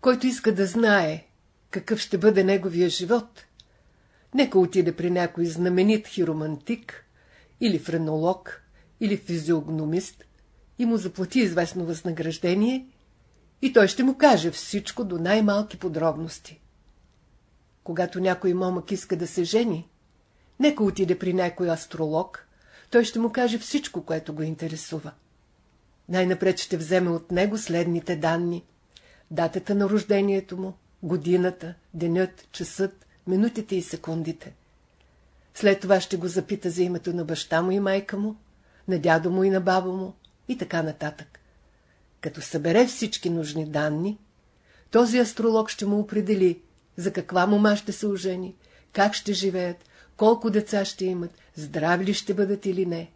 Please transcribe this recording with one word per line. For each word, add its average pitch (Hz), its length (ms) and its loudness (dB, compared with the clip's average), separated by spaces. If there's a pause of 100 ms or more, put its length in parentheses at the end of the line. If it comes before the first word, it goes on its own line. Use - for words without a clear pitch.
Който 254 260 2
иска 220 280 0
да 190 120 0
знае 190 600 2 (420)
какъв 208 300 -4
ще - 180 -4
бъде 196 260 4
неговия 180 460 2
живот, 208 560 -2 (880)
нека 254 260 4
отиде 175 360 2
при 175 160 -2
някой 175 340 0
знаменит 180 640 2
хиромантик, 156 1000 -4 (560)
или 196 180 2
френолог, 165 840 -2 (380)
или 208 180 0
физиогномист 156 1040 -4 (560)
и 247 60 0
му 233 120 2
заплати 185 420 -2
известно 175 460 0
възнаграждение 175 1040 -2 (760)
и 262 120 0
той 202 140 8
ще 254 160 0
му 262 140 2
каже 190 340 6
всичко - 520 -6
до 180 140 -4
най-малки 208 640 2
подробности. 160 840 -4 (1200)
Когато 175 360 -4
някой 185 340 2
момък 180 380 -2
иска 196 240 -4
да 170 120 -4
се 175 160 -2
жени, 196 460 0 (720)
нека 294 240 4
отиде 180 360 0
при 180 140 -2
някой 180 360 0
астролог, 160 800 -4 (420)
той 240 160 4
ще 226 140 -4
му 226 120 0
каже 240 260 0
всичко, - 480 -6
което 160 280 -6
го 156 80 -6
интересува. 156 680 -8 (1000)
Най-напред 185 500 2
ще - 180 -4
вземе 175 320 2
от 165 220 -4
него 202 260 2
следните 170 580 -2
данни: 170 500 -2 (680)
датата 170 440 -2
на 196 140 2
рождението 196 680 0
му, 190 160 -8 (300)
годината, 175 720 0 (200)
денят, 175 580 -2
часът, - 560 -6 (200)
минутите 214 480 0
и 180 60 0
секундите. 165 760 -8 (960)
След 196 260 4
това 190 220 4
ще 190 160 -4
го 175 100 -4
запита 185 420 -4
за 175 140 0
името 175 300 -4
на 170 120 -4
баща 165 360 -2
му 185 100 0
и 196 80 2
майка 196 380 -2
му, 214 180 -4 (520)
на 185 120 0
дядо 165 320 2
му 190 120 2
и 196 60 4
на 190 120 2
баба 185 300 0
му 185 220 -8 (340)
и 254 100 -6
така - 240 -4
нататък. 151 580 -8 (840)
Като 151 200 -10
събере 170 460 2
всички 214 420 -4
нужни 156 400 -4
данни, 151 500 -2 (720)
този 233 260 6
астролог 220 520 2
ще - 160 -6
му 208 140 0
определи 196 600 2 (360)
за 190 160 -4
каква 185 340 0
мома 208 280 6
ще 208 160 -6
се 208 160 -4
ожени, 185 480 -4 (380)
как 208 200 2
ще - 200 -4
живеят, 185 520 -2 (320)
колко 220 320 4
деца 208 360 0
ще - 200 -6
имат, 175 320 -4 (180)
здрави 160 500 -2
ли 202 80 0
ще 202 200 -4
бъдат 202 320 0
или 185 200 0
не. 170 300 -6